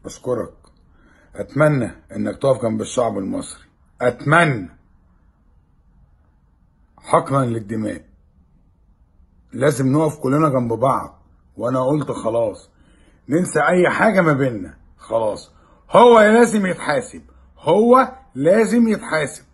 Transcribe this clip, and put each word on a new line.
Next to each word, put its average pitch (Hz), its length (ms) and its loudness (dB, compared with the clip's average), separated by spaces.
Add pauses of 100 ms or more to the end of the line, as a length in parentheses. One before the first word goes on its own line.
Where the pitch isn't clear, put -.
بشكرك. - 480 -8 (800)
أتمنى 135 560 0 (240)
إنك 107 220 -6
تقف 135 240 0
جنب 110 200 -4
الشعب 113 360 -4
المصري، 95 460 -10 (380)
أتمنى. 135 680 0 (2250)
حقنا 139 480 0
للدماء، 110 600 -6 (1500)
لازم 131 380 0
نقف 151 280 -2
كلنا 143 300 0
جنب 120 240 -2
بعض. 120 500 -4 (340)
وأنا 127 280 -2
قلت 139 260 -2
خلاص، 113 580 -6 (600)
ننسى 160 300 -2
أي 170 300 2
حاجة 190 320 2
ما 160 120 2
بيننا، 120 440 -4 (200)
خلاص. 110 540 -6 (380)
هو 226 300 8
لازم 214 460 4
يتحاسب، 147 560 -6 (380)
هو 233 520 4 (240)
لازم 208 520 2
يتحاسب. 156 560 -4 (100)